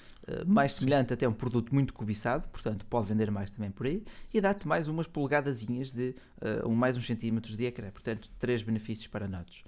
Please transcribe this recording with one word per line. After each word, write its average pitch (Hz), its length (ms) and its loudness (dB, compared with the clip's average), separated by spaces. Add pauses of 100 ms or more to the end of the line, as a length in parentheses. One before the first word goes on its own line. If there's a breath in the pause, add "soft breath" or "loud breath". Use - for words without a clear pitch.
(280 loud breath)
eh, - 180 -4
mais 156 280 6
semelhante 131 380 4
até 123 140 2
a 120 40 4
um 110 40 2
produto 120 420 0
muito 139 180 4
cobiçado, 117 560 -2
portanto - 360 -4
pode 113 220 0
vender 107 240 2
mais 98 200 -2
também 104 200 -6
por - 140 -4
aí, 180 160 0 (320 loud breath)
e 220 60 2
dá-te 196 260 2
mais 156 220 2
umas 156 200 -2
polegadazinhas 131 840 0
de, 127 240 -4 (240 loud breath)
eh, 107 260 0
um, 117 80 2
mais 123 220 4
uns 120 120 -4
centímetros 113 500 -2
de 120 80 0
ecrã, 107 260 -6
portanto - 380 -8 (100)
três 120 220 0
benefícios 110 460 -4
para 101 200 -6
Notes. 90 400 -10